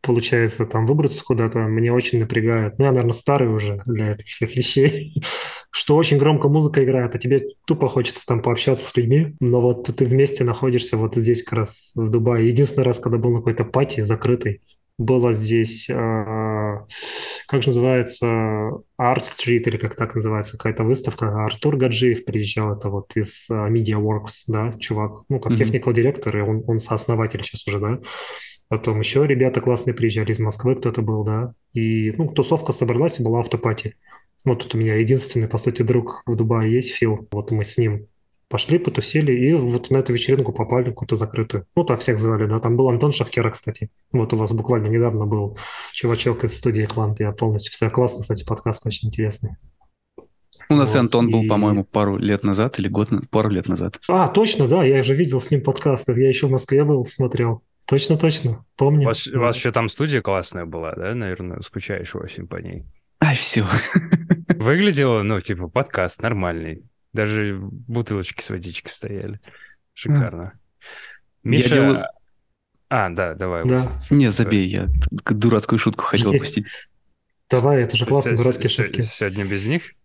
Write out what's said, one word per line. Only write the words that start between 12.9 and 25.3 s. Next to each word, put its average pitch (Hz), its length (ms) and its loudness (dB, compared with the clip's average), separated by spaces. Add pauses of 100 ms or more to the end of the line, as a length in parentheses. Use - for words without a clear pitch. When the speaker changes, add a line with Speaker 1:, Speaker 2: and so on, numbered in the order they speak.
Speaker 1:
когда 117 200 0
был 120 100 2
на 117 80 2
какой-то 113 260 0
пати 127 380 0
закрытой, 110 600 0 (360)
было 120 360 2
здесь, 110 580 0
а, 110 920 -2 (640)
как 131 160 0
же 143 60 2
называется, 123 560 2 (720)
Art 123 240 2
Street, 120 420 0
или 110 120 0
как - 180 -6
так 113 200 -4
называется, 110 420 -4
какая-то 113 260 -4
выставка. 110 640 0
Артур 147 320 -2
Гаджиев 120 480 0
приезжал, 107 500 -2
это 104 140 -6
вот 98 260 -8
из, - 340 -4
а, 107 200 -2
MediaWorks, 107 800 -2
да, 113 320 -2
чувак, 107 500 -6
ну, 135 100 -2